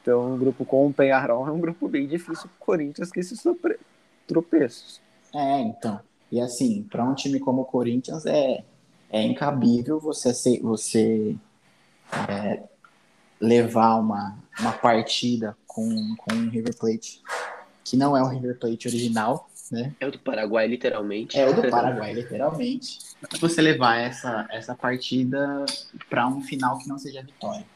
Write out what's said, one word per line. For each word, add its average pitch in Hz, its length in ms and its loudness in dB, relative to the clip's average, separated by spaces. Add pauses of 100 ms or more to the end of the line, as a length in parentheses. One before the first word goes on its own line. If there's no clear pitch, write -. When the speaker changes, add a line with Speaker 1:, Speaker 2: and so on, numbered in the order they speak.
Speaker 1:
Então, 123 340 2
um 127 40 -4
grupo 131 260 0
com 135 240 6
o 143 40 0
Peñarol 135 540 4
é 151 60 -4
um 143 80 -2
grupo 170 280 -2
bem 143 200 -2
difícil 165 400 -6
pro - 180 -12
Corinthians, 170 460 -2
que 180 80 -4
esses 180 200 -8
sopre-, 349 380 0 (480)
tropeços. - 760 0 (320)
Speaker 2:
É, 139 280 0
então. 110 400 -6 (320)
E 120 80 0
assim, 120 500 0
pra 117 140 -2
um 135 100 2
time 135 240 -2
como 131 240 0
o - 20 -2
Corinthians 127 640 -2
é, 147 380 2 (460)
é 107 120 0
incabível 123 800 2
você 151 300 -2
ace-, 120 300 2
você, 110 760 2 (920)
é, 101 340 -4 (760)
levar 113 560 6
uma, 104 420 -2 (220)
uma 113 120 0
partida 113 840 2 (100)
com, 110 500 -4
com - 180 -8
o 117 140 0
River 113 280 -4
Plate, - 440 -4 (640)
que - 120 -2
não 139 200 4
é 131 60 4
o 131 60 2
River 123 300 -4
Plate 113 300 -4
original, 117 600 0 (220)
né? 123 280 -6
Speaker 3:
É 131 80 -4
o 139 60 -4
do - 80 -12
Paraguai, 110 480 0
literalmente. 110 720 -2
Speaker 2:
É 135 100 6
o - 60 6
do 202 140 4
Paraguai, 117 440 0
literalmente. 147 840 -4 (420)
Você 165 200 2
levar 127 380 4
essa, 120 520 -4
essa 113 260 -10
partida 131 880 -2 (440)
pra 127 200 0
um 139 120 -4
final 131 380 -2
que 143 100 -12
não 139 100 -8
seja 135 240 -14
vitória. 107 420 -10 (100)